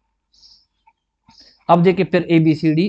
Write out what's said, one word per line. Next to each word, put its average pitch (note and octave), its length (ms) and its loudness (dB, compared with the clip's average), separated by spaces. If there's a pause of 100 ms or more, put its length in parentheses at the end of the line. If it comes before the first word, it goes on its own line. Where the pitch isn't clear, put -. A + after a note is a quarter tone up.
(1700)
अब F3 140 2
देखिए F#3 220 0
फिर F3 260 -4
A, E3 80 2
B, D#3 160 0
C, D#3 200 -2
D F3 140 -2